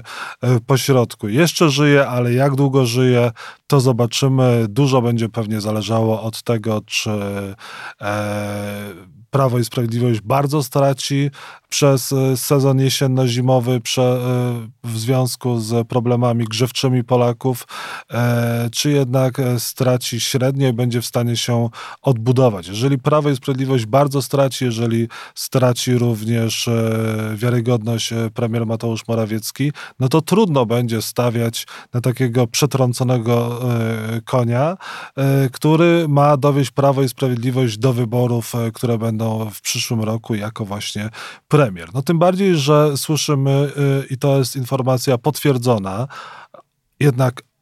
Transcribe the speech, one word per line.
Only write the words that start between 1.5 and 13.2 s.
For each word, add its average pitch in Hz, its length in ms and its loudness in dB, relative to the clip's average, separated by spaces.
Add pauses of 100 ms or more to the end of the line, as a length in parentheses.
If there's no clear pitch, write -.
żyje, 143 380 4
ale 123 260 0
jak 135 220 2
długo 135 300 2
żyje, 120 460 4 (360)
to 143 120 4
zobaczymy. 123 880 2
Dużo 131 320 2
będzie 117 280 0
pewnie 110 320 -4
zależało 110 600 0
od 110 220 -8
tego, 110 420 -2
czy, - 260 -4 (920)
e, 104 920 -6 (360)
Prawo 131 300 2
i 117 60 0
Sprawiedliwość 117 560 -2
bardzo 139 420 0
straci 139 680 0 (400)
przez, 139 420 2
e, 131 260 2
sezon 135 420 2
jesienno-zimowy 127 1000 2